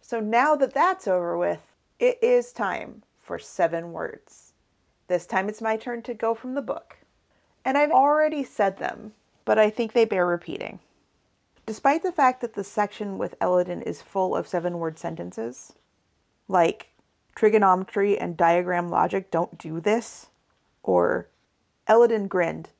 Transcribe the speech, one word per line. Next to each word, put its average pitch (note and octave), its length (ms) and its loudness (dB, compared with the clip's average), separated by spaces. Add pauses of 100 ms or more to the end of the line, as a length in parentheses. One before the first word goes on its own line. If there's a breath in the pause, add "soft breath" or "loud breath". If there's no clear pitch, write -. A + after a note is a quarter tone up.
so A3+ 200 -6
now A#3 360 2
that C4+ 160 0
that's F#4 340 0
over F3 300 0
with, F3 240 -2 (380)
it B3 240 2
is B3 300 2
time - 500 -8 (180)
for - 180 -12
seven E3+ 540 -4
words. - 640 -14 (540)
This F3+ 180 -2
time G3 220 -2
it's G#3 120 -10
my A3 160 -2
turn A#3 260 -10
to B3 120 -10
go A3+ 200 -2
from B3+ 200 -12
the C4+ 80 -4
book. - 340 -10 (680)
And C4 120 0
I've D4 140 2
already D4 540 2
said G3 340 -2
them, - 340 -10 (320)
but A3 140 2
I G#3+ 100 6
think G#3+ 240 -4
they A#3 120 4
bear F#3+ 220 0
repeating. - 520 -6 (880)
Despite C#4 360 0
the F4+ 100 -2
fact B3+ 280 2
that A3+ 140 -8
the G3+ 100 -6
section G3+ 540 -4
with F#3+ 220 -4
Elodin F3+ 420 0
is E3+ 180 -8
full F#3 360 -2
of E3+ 100 -4
seven-word E3+ 520 -4
sentences, F3+ 720 -10 (760)
like, F3 440 2 (440)
"Trigonometry G3+ 840 2
and F3 180 -6
diagram F3 540 2
logic E3+ 400 -2
don't E3+ 280 -4
do D#3+ 220 -8
this," G#3+ 480 -4 (540)
or, F3 460 0 (600)
"Elodin A3 400 4
grinned D#3+ 520 -2